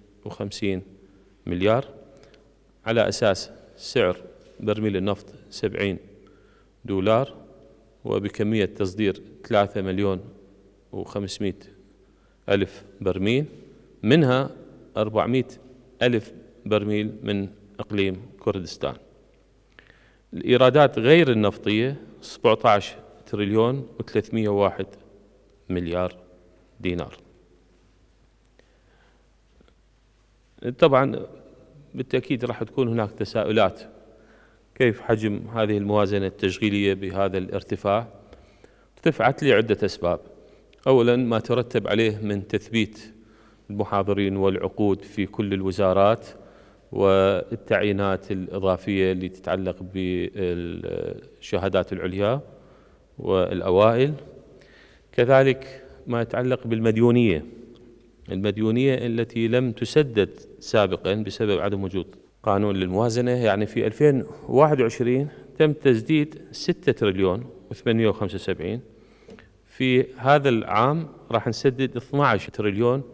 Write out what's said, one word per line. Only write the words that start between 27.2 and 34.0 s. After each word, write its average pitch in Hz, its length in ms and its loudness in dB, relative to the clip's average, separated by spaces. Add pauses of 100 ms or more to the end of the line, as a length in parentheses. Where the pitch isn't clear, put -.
طبعًا 135 480 4 (680)
بالتأكيد 127 500 -4
راح 120 180 -6
تكون 120 260 -2
هناك 113 240 -2
تساؤلات، 107 720 0 (920)